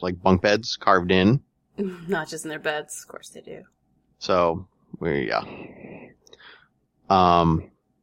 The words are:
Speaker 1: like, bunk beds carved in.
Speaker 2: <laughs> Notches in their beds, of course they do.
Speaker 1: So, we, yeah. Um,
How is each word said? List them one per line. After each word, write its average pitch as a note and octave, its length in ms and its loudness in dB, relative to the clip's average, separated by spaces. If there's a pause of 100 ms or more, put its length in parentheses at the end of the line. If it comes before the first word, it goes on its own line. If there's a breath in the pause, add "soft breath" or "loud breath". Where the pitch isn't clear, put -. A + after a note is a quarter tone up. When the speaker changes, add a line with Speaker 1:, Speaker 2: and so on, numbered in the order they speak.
Speaker 1:
like, F#2 180 -6
bunk F#2+ 220 4
beds G#2+ 340 0
carved F#2 360 2
in. F#2+ 300 4 (160)
Speaker 2:
<laughs> - 180 -20
Notches E3+ 680 -6
in D#3+ 60 -10
their D3+ 80 -10
beds, D3+ 460 -8
of - 40 -20
course - 200 -18
they - 120 -20
do. - 220 -18 (560)
Speaker 1:
So, F2+ 480 0 (320)
we, C#2 300 -2
yeah. G#1+ 160 -2 (1600 loud breath)
Um, F2 640 4 (320)